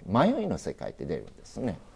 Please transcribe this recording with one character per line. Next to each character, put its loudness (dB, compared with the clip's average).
迷 4
い -2
の -2
世 -6
界 -8
っ -12
て -10
出 -2
る -6
ん -14
で -20
す -14
ね。 -4